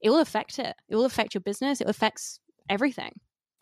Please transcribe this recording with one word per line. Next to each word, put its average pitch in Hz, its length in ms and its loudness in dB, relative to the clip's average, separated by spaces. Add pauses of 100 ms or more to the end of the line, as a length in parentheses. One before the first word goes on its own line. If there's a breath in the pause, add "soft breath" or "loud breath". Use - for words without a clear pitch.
it - 80 4
will 285 100 8
affect - 380 -2
it. - 180 -6 (140)
It - 60 -2
will 226 100 4
affect 233 300 -2
your 196 60 -2
business. 254 380 -2
It - 80 -2
affects - 520 -2 (280)
everything. 240 440 -2 (500)